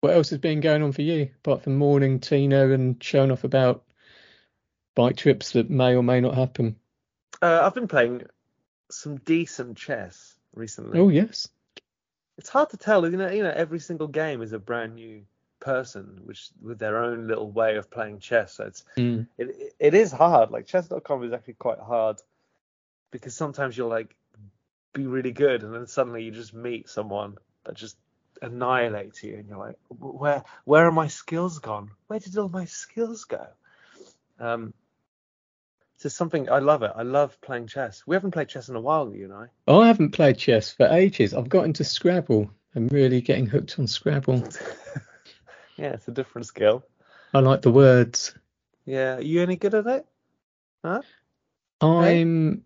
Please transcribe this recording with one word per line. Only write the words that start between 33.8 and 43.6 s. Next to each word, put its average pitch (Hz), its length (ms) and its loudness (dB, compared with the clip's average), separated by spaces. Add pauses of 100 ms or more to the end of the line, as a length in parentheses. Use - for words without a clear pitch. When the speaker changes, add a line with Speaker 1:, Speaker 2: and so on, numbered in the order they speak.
Speaker 2:
Um, 117 320 -8 (1300)
so - 100 -10
something, 156 400 -4
I 131 120 2
love 139 240 2
it. 101 120 -2
I 113 60 -8
love 139 400 -2
playing 120 240 -10
chess. 113 400 -10
We 160 100 -2
haven't 190 140 -4
played 160 180 -6
chess 127 220 -14
in 123 60 -10
a 113 40 -8
while, 135 340 -2
you 98 120 -14
and 95 80 -16
I. 107 140 -18 (220)
Speaker 1:
I 202 180 10
haven't 208 240 4
played 139 260 4
chess 113 340 0
for - 140 4
ages. 175 480 4
I've 123 160 -4
got - 160 4
into 151 180 -2
Scrabble. 135 680 0 (240)
I'm 120 140 -2
really 131 320 2
getting 127 260 0
hooked - 320 -4